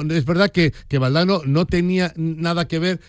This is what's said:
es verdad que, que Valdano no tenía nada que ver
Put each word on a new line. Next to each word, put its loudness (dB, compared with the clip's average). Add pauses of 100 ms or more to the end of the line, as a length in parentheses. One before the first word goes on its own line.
(140)
es 0
verdad 2
que, 2 (140)
que -2
Valdano 2
no 2
tenía 0
nada -2
que -2
ver -2